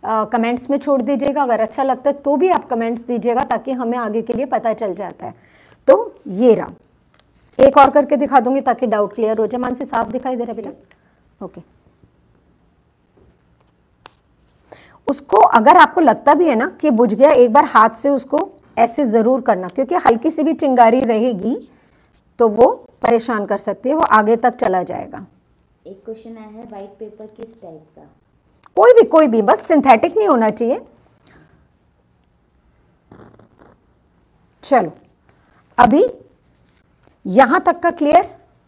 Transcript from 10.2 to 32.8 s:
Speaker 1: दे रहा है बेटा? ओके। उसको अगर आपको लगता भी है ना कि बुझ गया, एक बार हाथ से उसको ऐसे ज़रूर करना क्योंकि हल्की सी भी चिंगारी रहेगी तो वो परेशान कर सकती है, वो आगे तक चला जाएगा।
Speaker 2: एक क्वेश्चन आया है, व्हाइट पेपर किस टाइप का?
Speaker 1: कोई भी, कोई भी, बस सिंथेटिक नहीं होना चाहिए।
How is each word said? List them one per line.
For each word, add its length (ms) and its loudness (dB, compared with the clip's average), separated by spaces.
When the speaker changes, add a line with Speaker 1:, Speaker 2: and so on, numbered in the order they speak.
Speaker 1:
दे 80 -8
रहा 60 -12
है 120 -12
बेटा? 80 -14
ओके। 200 -18
उसको 300 -4
अगर 380 4
आपको 240 4
लगता 340 2
भी 140 0
है 80 0
ना 100 -2
कि 120 0
बुझ 220 2
गया, 180 4
एक 200 4
बार 140 4
हाथ 260 4
से 180 -4
उसको 380 -4
ऐसे 300 0
ज़रूर 360 0
करना 260 -2
क्योंकि 280 -4
हल्की 340 0
सी 120 -4
भी 120 0
चिंगारी 480 2
रहेगी 540 -2
तो 100 2
वो 200 4
परेशान 440 -2
कर 120 -4
सकती 300 -8
है, 60 -2
वो 80 -2
आगे 340 2
तक 200 -2
चला 260 -2
जाएगा। 440 -14
Speaker 2:
एक 200 -20
क्वेश्चन 320 -18
आया 120 -20
है, 160 -20
व्हाइट 260 -18
पेपर 360 -20
किस 360 -20
टाइप 260 -20
का? 200 -20
Speaker 1:
कोई 160 6
भी, 120 8
कोई 220 4
भी, 160 0
बस 240 0
सिंथेटिक 500 2
नहीं 120 0
होना 220 2
चाहिए। 300 -4